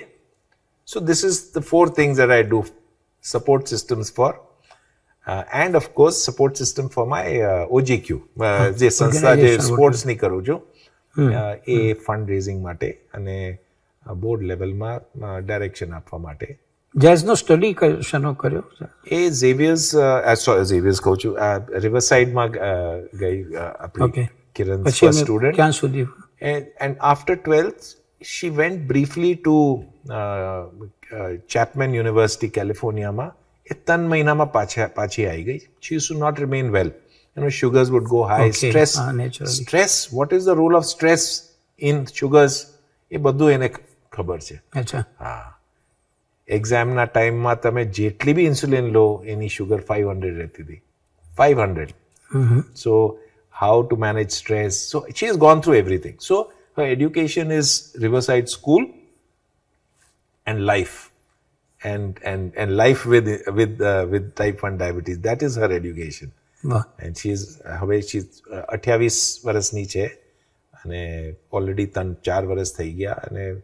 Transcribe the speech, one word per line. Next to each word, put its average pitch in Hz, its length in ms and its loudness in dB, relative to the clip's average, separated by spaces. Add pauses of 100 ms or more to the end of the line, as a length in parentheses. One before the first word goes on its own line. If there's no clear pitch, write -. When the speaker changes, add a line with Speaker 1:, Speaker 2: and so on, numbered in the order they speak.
(880)
Speaker 1:
so 180 200 -8
this 165 180 2
is 185 120 0 (180)
the 147 80 -4
four 170 260 4
things 147 280 0
that 131 140 6
I 113 200 4
do. 110 120 2 (600)
Support 135 460 0
systems 110 480 -6
for, 135 180 0 (920)
uh, 92 160 -6 (120)
and 170 200 2
of 143 100 2 (100)
course, 151 360 4
support 139 260 0
system 131 320 -4
for 120 180 -2
my, 117 340 -2
uh, 92 300 0
O 127 100 4
G 127 160 2
Q, - 180 -6
uh, - 300 -8
Speaker 2:
હા, 101 260 2
Speaker 1:
જે 117 180 4
સંસ્થા 135 320 2
જે 135 220 6
Speaker 2:
ઓર્ગેનાઇઝેશન 120 320 6
Speaker 1:
સ્પોર્ટ્સની 131 400 4
કરું 95 320 -2
છું, 147 160 -2 (540)
Speaker 2:
હમ, 139 140 4
Speaker 1:
uh, 107 260 -2 (120)
એ 113 240 2
Speaker 2:
હમ. 107 40 -4 (100)
Speaker 1:
ફંડ 104 220 -4
રેઝિંગ 95 340 -4
માટે 87 380 -8 (140)
અને, 95 440 -8 (480)
uh, 107 80 -12
બોર્ડ 107 280 -4
લેવલમાં, 98 580 -6 (180)
uh, 98 280 -10
ડાયરેક્શન 98 460 -8
આપવા 80 260 -14
માટે. 82 400 -14 (380)
Speaker 2:
જેઝનો 170 380 6
સ્ટડી 180 380 2
ક-, 160 280 0
શેનો 143 340 -4
કર્યો, 139 260 -4
સર? - 280 -16 (180)
Speaker 1:
એ 175 240 0
ઝેવિયર્સ, 147 640 2
uh, 151 60 4
uh, 131 380 4 (100)
sorry, 98 160 4
ઝેવિયર્સ 95 360 2
કહું 95 240 2
છું, 104 140 -4
uh, 104 400 -2
રિવરસાઇડમાં, 123 680 2
uh, 90 720 -6
ગઈ, 95 240 -2
uh, 82 140 -12
આપણી 87 480 -6
Speaker 2:
ઓકે. 123 260 -2 (240)
Speaker 1:
કિરણ's 95 300 -2
Speaker 2:
પછી 143 220 4
Speaker 1:
first 151 140 6
Speaker 2:
એમને 131 140 0
Speaker 1:
student. 127 200 2
Speaker 2:
ક્યાં 156 160 4
સુધી? 139 320 -2 (400)
Speaker 1:
And, 147 200 -4 (200)
and 139 80 -2
after 139 540 0
twelfth, 160 520 0 (260)
she - 280 -8
went 156 420 -2
briefly 151 420 0 (140)
to, 143 340 4 (260)
uh, 98 800 -8 (320)
uh, 90 160 -8 (200)
Chapman 123 440 -2
University, 110 480 2
કેલિફોર્નિયામાં. 107 840 -4 (380)
એ - 40 -10
ત્રણ 170 340 0
મહિનામાં 151 440 2
પાછા, 107 340 0
પાછી 104 400 -4
આવી 85 180 -6
ગઈ. 127 120 -6
She - 420 -10
used 151 140 -6
to 151 140 -2
not 147 180 -2
remain 135 200 -2
well. 101 260 0 (480)
You 143 40 -6
know, 143 100 0 (120)
sugars 127 240 4
would 123 160 2
go 120 200 2
high, 107 240 4
Speaker 2:
ઓકે. 117 220 0
Speaker 1:
stress, 151 260 6
Speaker 2:
હા, 131 160 -4
naturally. 127 520 -4
Speaker 1:
stress, 180 540 0
what 185 200 2
is 185 100 -2
the 175 100 4
role 165 180 4
of 160 60 4
stress 160 560 0 (440)
in 147 220 0
sugars? 139 480 4 (580)
એ - 60 -6
બધું 143 340 2
એને 131 180 2
ખ-, - 440 -20
ખબર 87 260 -6
છે. 73 240 -18 (120)
Speaker 2:
અચ્છા. 127 300 -6 (160)
Speaker 1:
હા. 117 320 -14 (960)
એક્ઝામના 120 560 0
ટાઇમમાં 117 560 0
તમે 120 240 -2
જેટલી 107 480 -2
બી 175 120 2
ઇન્સ્યુલિન 135 420 0
લો, 107 400 2
એની 107 220 -6
સુગર 101 320 -4
ફાઇવ 104 300 -4
હન્ડ્રેડ 92 260 -6
રહેતી 82 260 -12
હતી. 76 200 -20 (560)
ફાઇવ 139 220 6
હન્ડ્રેડ. 87 280 -4 (460)
Speaker 2:
હમ. 127 260 4
Speaker 1:
So, - 320 -4 (720)
how 117 220 4
to 120 100 -2
manage 107 340 -2
stress. 107 380 -4
So, 143 400 -6
she 214 220 -4
has 180 100 0
gone 156 200 8
through 147 240 4
everything. 92 300 -4 (140)
So, 196 140 2 (360)
her 135 200 0
education 156 540 -2
is 151 140 0 (340)
Riverside 123 460 0
School 165 380 2 (1600)
and 107 120 -4
life. 101 540 -2 (720)
And, 104 240 -6 (160)
and, 95 320 -8
and 101 200 -4
life 127 300 4
with, 117 220 4 (280)
with, 107 240 0
uh, 95 300 0
with 101 240 -4
type - 280 -4
one 98 160 -6
diabetes. 90 420 -6
That 120 220 -4
is 131 160 -2
her 110 120 0
education. 82 600 -8 (360)
Speaker 2:
વાહ. 120 160 0 (200)
Speaker 1:
And 85 100 -10
she 104 200 -6
is, 101 120 -8 (340)
હવે 101 220 -2
she, 101 200 -6
uh, - 340 -16
અઠ્યાવીસ - 920 -2
વર્ષની 104 420 -4
છે 95 200 -6 (800)
અને 85 480 -10 (220)
already 98 320 -4
ત્રણ, 95 260 -6
ચાર 95 340 -4
વર્ષ 95 280 -4
થઈ 82 180 -8
ગયા 98 200 -8
અને 98 520 -10